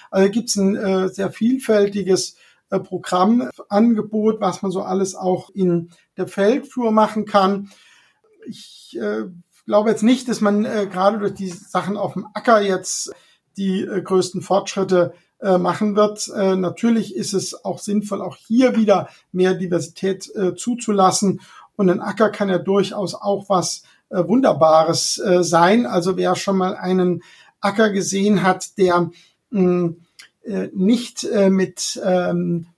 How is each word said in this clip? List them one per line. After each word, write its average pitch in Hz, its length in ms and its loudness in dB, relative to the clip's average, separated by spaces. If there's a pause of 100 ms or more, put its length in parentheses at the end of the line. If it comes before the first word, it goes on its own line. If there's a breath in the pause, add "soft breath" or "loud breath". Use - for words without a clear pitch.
(120)
Also 196 180 4
gibt's 240 260 -4
ein, 196 200 0
äh, 190 340 -2
sehr 190 220 -6
vielfältiges, 202 1080 0 (320 soft breath)
äh, 190 100 -2
Programmangebot, 214 1600 0
was 185 200 -2
man 190 100 -4
so 180 100 -4
alles 190 340 -4
auch 185 340 -4
in 175 400 0 (280 soft breath)
der 180 100 -4
Feldflur 226 640 0
machen 214 340 2
kann. 202 460 0 (760 loud breath)
Ich, - 540 -18
äh, 214 220 -4 (420)
glaube 214 240 2
jetzt 214 140 0
nicht, 254 260 2
dass 220 120 -4
man, 208 240 2
äh, 208 260 -4
gerade 196 260 2
durch 202 160 -4
die 190 160 -8
Sachen 180 480 -6
auf 196 160 -6
dem 185 200 -10
Acker 214 280 4
jetzt 190 500 -4 (460 soft breath)
die, 196 240 -2
äh, 190 200 -4
größten 185 400 0
Fortschritte, 185 720 0 (280 loud breath)
äh, 190 160 2
machen 180 380 0
wird. 208 340 0
Äh, 190 260 0
natürlich 185 600 0
ist - 180 -4
es - 320 -6
auch 190 140 -6
sinnvoll, 202 420 -4
auch 185 140 -10
hier 240 400 2
wieder 202 340 2 (220 loud breath)
mehr 185 220 2
Diversität, 180 800 -4
äh, 185 200 -2
zuzulassen. 202 840 0 (340 loud breath)
Und 190 140 2
ein 175 100 2
Acker 208 300 0
kann 202 200 -4
ja 185 80 0
durchaus 170 580 -2
auch 202 340 -4
was, - 340 -2 (260 soft breath)
äh, 185 180 -2
Wunderbares, 160 880 4
äh, 180 260 2
sein. 170 420 4
Also 185 300 -2
wer 180 200 0
schon 196 220 -2
mal 185 180 -2
einen 180 460 0 (380 loud breath)
Acker 208 300 0
gesehen 196 540 0
hat, 185 340 -2
der, 175 320 2 (400 soft breath)
mh, 180 460 0 (480 soft breath)
äh, 190 300 -6
nicht, - 520 0
äh, 196 240 2
mit, 190 540 -2
ähm, 175 640 -2 (100)